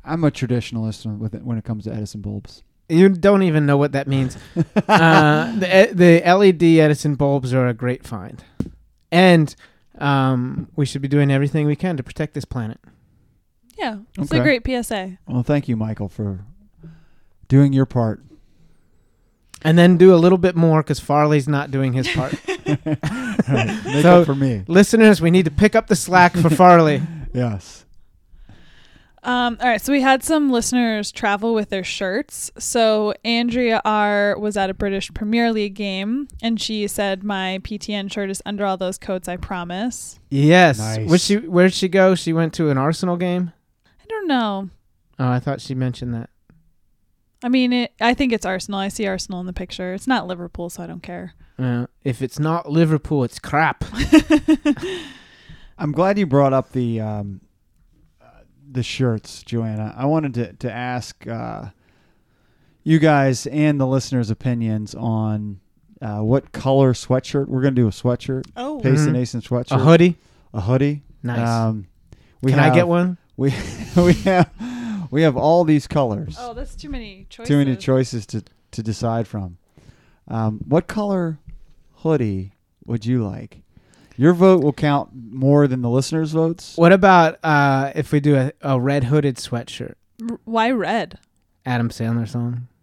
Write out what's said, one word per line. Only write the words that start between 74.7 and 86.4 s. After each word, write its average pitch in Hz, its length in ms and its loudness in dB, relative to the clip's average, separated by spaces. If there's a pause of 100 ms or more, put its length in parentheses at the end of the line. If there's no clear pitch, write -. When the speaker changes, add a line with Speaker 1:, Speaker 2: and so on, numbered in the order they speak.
Speaker 1:
we 147 120 0
have 143 140 2
all 160 280 2
these 151 220 0
colors. 107 520 -4
Speaker 3:
Oh, 240 160 -14
that's - 200 -14
too - 160 -18
many 208 400 -14
Speaker 1:
Too 143 260 -2
many 139 200 2
Speaker 3:
choices. - 80 -14
Speaker 1:
choices 127 420 -2
to, 110 180 -10 (280)
to 120 100 -10
decide 113 440 -4
from. 95 300 -10 (720)
Um, 110 380 -4
what 160 200 0
color 185 520 -4 (580)
hoodie 107 560 -2 (320)
would 113 220 -6
you 123 180 0
like? - 380 -12 (560)
Your 156 140 6
vote 180 300 6
will 143 100 2
count 143 420 -2
more 131 540 2
than 127 140 -4
the 120 80 -2
listeners' 151 420 -2
votes. 165 440 -4